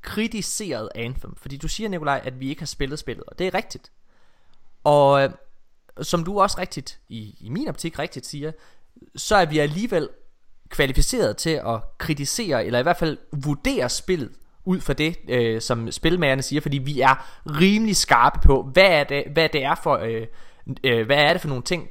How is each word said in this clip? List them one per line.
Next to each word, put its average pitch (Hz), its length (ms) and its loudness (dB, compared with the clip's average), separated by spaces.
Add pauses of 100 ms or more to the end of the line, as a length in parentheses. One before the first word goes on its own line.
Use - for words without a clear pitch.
kritiseret 196 920 -6
Anthem, 117 460 -8
fordi 139 160 -12
du 147 120 -6
siger, 214 200 -4
Nikolaj, 151 360 -2
at 127 160 -10
vi 135 80 -6
ikke 143 120 -8
har 156 60 -8
spillet 143 320 -6
spillet, - 280 -10
og - 120 -18
det 180 80 -2
er 185 80 -4
rigtigt. - 380 -8 (920)
Og, 143 380 6
øh, 135 80 2 (720)
som 170 220 -2
du 180 160 -2
også 196 180 2
rigtigt, - 500 -10
i, 107 320 -14
i 104 100 -16
min 202 180 -4
optik 165 300 -8
rigtigt - 280 -8
siger, 147 260 -10 (640)
så 208 200 0
er 180 80 6
vi 151 140 0
alligevel 156 500 0 (600)
kvalificeret 139 680 2
til - 140 -2
at 120 300 -2 (180)
kritisere, 143 680 -2
eller 120 120 0
i 127 40 2
hvert 170 140 2
fald 160 220 -2 (140)
vurdere 147 560 -2
spillet - 420 -2 (340)
ud 185 160 0
fra - 120 -2
det, 156 240 0 (120)
øh, 113 320 0
som 117 320 -4
spilmagerne 156 500 2
siger, 143 180 -2
fordi 143 180 -2
vi 135 220 -4
er 131 260 6 (340)
rimelig 208 360 4
skarpe 131 500 4
på, 135 160 4
hvad 170 280 6
er 147 140 4
det, 143 280 -2
hvad 156 200 2
det 139 120 0
er 147 100 2
for... 151 220 0
Øh, 113 300 -4 (580)
øh, 117 220 2
hvad 139 120 4
er 151 140 6
det 175 80 0
for 156 80 -6
nogle 127 140 -4
ting 175 280 -4